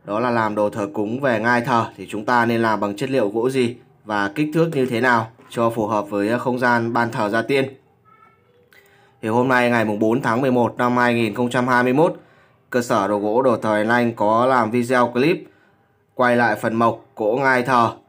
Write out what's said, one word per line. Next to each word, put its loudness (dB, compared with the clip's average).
Đó -4
là 0
làm 0
đồ 0
thờ -6
cúng -4
về 0
ngai 0
thờ 0
thì -14
chúng -8
ta 2
nên 0
làm 0
bằng -4
chất -6
liệu 0
gỗ -2
gì -2
và -2
kích -2
thước 2
như 0
thế -2
nào 2
cho 0
phù -2
hợp -2
với, 0
à, 0
không -4
gian 2
ban 0
thờ -2
gia 0
tiên. -2
Thì -4
hôm 2
nay 4
ngày 2
mùng -2
bốn 2
tháng 0
mười 2
một 2
năm 0
hai 2
nghìn -2
không -2
trăm -2
hai 2
mươi 2
mốt, 2
cơ -2
sở 0
đồ -2
gỗ 0
Đồ 2
Thờ -2
Hiền -2
Lành 0
có 0
làm 2
video 2
clip 0
quay 2
lại 2
phần -4
mộc 0
cỗ 0
ngai 2
thờ 2